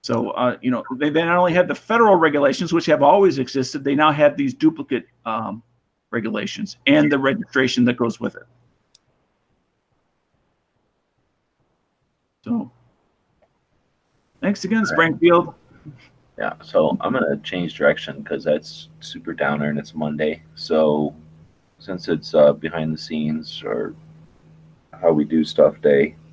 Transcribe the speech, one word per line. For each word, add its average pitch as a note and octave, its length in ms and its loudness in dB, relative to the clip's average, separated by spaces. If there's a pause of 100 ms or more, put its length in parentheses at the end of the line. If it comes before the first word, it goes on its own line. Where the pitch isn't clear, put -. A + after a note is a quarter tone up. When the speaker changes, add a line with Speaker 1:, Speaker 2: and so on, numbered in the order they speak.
Speaker 1:
So, A#2 260 -4 (120)
uh, B2 200 -2
you A#2+ 80 -2
know, B2 140 -4 (160)
they, D3 100 0
they D#3 160 0
not E3+ 120 2
only F3+ 160 2
have F3+ 140 2
the C#3+ 60 -4
federal A3 440 4
regulations, D3 540 2
which D#3+ 140 0
have D3 160 4
always D#3+ 380 6
existed, C3+ 440 -4
they C#3+ 120 0
now D3+ 160 4
have D3 260 4
these C#3 160 -2
duplicate, D3+ 540 0 (180)
um, A2 380 -6 (480)
regulations - 760 -6
and D3 260 4
the C#3+ 60 2
registration C3 680 0
that B2 120 0
goes A#2 220 -2
with A#2+ 160 -8
it. - 80 -20 (4000)
So, A3+ 240 -6 (1700)
thanks G3 260 -4
again, A3 120 -2
Speaker 2:
All G#3+ 60 0
right. - 60 -4
Speaker 1:
Springfield. E3 680 2 (800)
Speaker 2:
Yeah, - 240 -6
so - 400 0
I'm A2+ 120 -2
gonna F2 240 -2
change F2 380 -8
direction D2 480 -2
'cause D2+ 200 -8
that's - 460 -4 (100)
super E2 340 -12
downer D2 360 -4
and D2 100 -4
it's - 160 -14
Monday. D2+ 480 -6 (100)
So D2+ 640 -2 (640)
since F#2 280 -12
it's, E2 280 -4
uh, D2 180 6
behind D#2+ 400 -6
the D#2 60 -8
scenes D#2 640 -6
or - 320 -6 (1040)
how E2+ 100 4
we D2+ 140 2
do D#2+ 180 0
stuff C#2+ 380 2
day C#2+ 340 2 (180)